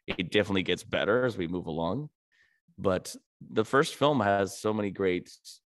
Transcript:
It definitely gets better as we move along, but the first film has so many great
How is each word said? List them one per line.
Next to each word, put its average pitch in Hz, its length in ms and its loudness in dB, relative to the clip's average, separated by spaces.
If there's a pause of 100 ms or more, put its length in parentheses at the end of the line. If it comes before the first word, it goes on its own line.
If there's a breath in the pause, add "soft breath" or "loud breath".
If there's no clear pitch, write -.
It 95 260 -6
definitely 98 320 2
gets 87 200 -2
better 107 420 0
as 113 100 -2
we 92 120 -4
move 85 180 -6
along, 85 440 -4 (680)
but 92 380 -2 (360)
the 110 120 2
first 139 320 2
film 143 240 4
has 101 400 2
so 110 140 0
many 104 180 -2
great 90 400 0 (440)